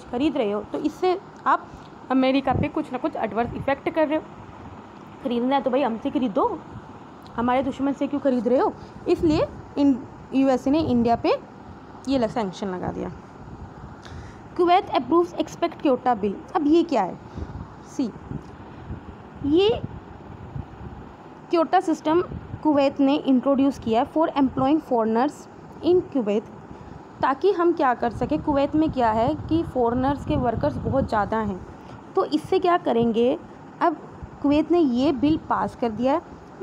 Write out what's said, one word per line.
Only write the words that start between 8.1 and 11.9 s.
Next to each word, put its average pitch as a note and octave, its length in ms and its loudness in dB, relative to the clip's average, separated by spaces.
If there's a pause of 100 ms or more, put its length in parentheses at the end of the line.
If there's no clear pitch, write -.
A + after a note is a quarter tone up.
खरीद B3 260 2
रहे B3 120 4
हो? F#4+ 140 2 (340)
इसलिए E4+ 400 4 (300)
इन, C#4 220 4 (340)
यूएसए C4+ 380 4
ने D#4 80 4
इंडिया A#3+ 360 4
पे F#4 220 2 (720)